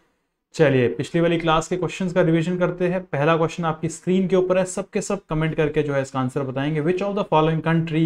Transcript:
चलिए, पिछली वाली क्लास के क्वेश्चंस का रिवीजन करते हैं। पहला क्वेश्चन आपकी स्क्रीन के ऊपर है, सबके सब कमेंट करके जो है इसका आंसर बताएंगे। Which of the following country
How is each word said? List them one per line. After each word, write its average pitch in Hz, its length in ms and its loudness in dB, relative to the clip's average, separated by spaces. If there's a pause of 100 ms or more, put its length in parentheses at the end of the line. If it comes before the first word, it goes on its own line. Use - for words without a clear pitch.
(540)
चलिए, 123 340 4
पिछली 165 340 -2
वाली 170 160 2
क्लास 160 300 0
के 180 100 -4
क्वेश्चंस 175 360 -4
का 180 80 2
रिवीजन 165 360 2
करते 180 300 -2
हैं। 180 180 -2
पहला 151 320 0
क्वेश्चन 165 280 -2
आपकी 160 240 -4
स्क्रीन 185 380 0
के 190 80 2
ऊपर 185 220 2
है, 185 80 2
सबके 190 360 -6
सब 196 240 -6
कमेंट 156 300 -2
करके 151 280 0
जो 143 100 -4
है 139 80 0
इसका 131 180 -4
आंसर 131 240 -2
बताएंगे। 139 380 -2
Which 180 200 0
of 202 100 -2
the 196 140 -2
following 156 360 2
country 165 440 0